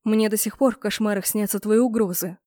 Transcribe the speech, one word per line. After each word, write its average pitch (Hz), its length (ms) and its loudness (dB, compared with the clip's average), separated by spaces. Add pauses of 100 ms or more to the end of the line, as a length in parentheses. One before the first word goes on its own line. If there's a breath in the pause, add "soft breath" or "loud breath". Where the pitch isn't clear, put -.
Мне 220 260 2
до 214 80 -2
сих - 200 -4
пор 262 180 2
в - 40 -20
кошмарах 208 460 -2
снятся 208 340 -2
твои 214 180 2
угрозы», 214 680 0